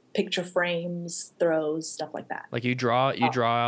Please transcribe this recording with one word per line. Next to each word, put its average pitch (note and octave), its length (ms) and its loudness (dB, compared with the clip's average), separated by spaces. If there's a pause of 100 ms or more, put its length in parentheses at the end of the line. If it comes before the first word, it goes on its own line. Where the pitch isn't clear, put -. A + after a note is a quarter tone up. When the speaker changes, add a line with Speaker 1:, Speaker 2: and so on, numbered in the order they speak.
(140)
Speaker 1:
picture F#3+ 300 0
frames, F3 920 -2
throws, D#3+ 520 2
stuff D3+ 220 -8
like - 160 -10
that. - 220 -10
Speaker 2:
Like, A#2+ 140 -4
you B2 100 2
draw, B2+ 380 2
you D#3 160 2
Speaker 1:
Oh. - 20 4
Speaker 2:
draw A#2 240 2 (140)